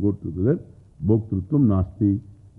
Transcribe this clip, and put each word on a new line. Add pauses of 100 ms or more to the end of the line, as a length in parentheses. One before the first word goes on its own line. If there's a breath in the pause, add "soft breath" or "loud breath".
go
together. (480)
Bhoktrutvam
Nasti. (380)